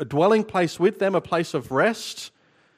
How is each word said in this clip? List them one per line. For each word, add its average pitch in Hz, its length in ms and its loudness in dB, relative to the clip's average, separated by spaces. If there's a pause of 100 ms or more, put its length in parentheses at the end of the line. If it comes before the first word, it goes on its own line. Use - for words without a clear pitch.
a 147 40 -6
dwelling 190 400 4
place 180 340 -2
with 208 200 2
them, 196 160 0
a 165 60 2
place 170 320 -2
of 131 200 -6
rest, - 580 -2 (480)